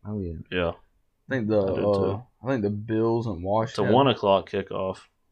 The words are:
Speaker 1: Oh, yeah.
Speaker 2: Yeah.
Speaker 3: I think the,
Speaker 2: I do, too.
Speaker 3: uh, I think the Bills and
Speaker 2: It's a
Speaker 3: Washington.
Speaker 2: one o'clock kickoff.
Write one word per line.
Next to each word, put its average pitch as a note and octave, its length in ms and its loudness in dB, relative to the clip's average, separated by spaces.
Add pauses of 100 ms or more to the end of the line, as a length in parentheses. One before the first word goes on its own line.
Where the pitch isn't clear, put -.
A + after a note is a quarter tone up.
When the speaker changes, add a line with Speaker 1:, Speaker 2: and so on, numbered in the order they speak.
Speaker 1:
Oh, G#2 140 -8
yeah. E2+ 160 -8 (160)
Speaker 2:
Yeah. F2+ 180 0
Speaker 3:
I - 600 -18
think B2 180 -2
the, G#2+ 160 2
Speaker 2:
I F#2+ 40 0
do, G2 80 0
too. - 140 -2
Speaker 3:
uh, G2 320 0 (220)
I A2 40 -8
think C3 140 -2
the G2+ 80 0
Bills A2+ 560 0
and G2 120 -6
Speaker 2:
It's F2 60 -10
a F#2 40 -6
Speaker 3:
Washington. G#2+ 460 0
Speaker 2:
one C3+ 160 6
o'clock G2 400 2
kickoff. F#2+ 580 -6 (240)